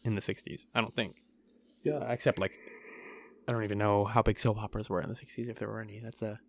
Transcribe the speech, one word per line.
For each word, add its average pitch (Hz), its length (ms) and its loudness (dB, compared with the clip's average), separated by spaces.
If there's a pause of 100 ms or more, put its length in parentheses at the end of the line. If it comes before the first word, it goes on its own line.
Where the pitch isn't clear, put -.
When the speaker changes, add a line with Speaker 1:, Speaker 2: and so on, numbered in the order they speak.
Speaker 1:
in 110 100 2
the 98 60 0
sixties, - 540 -6
I 117 80 4
don't 110 120 -6
think. - 280 -4 (600)
Speaker 2:
Yeah. 151 120 0
Speaker 1:
Uh, 120 180 -2
except, - 260 2
like, 95 140 0 (960)
I 120 40 0
don't 113 120 0
even 101 140 0
know 104 260 6
how 110 180 4
big 104 160 4
soap 107 200 2
operas 107 320 -6
were 90 100 2
in 80 80 -4
the 113 80 -6
sixties, - 320 -8
if 113 100 -8
there 107 100 -4
were 107 120 -6
any. 107 200 -12
That's 113 220 -12
a, 107 160 -4 (100)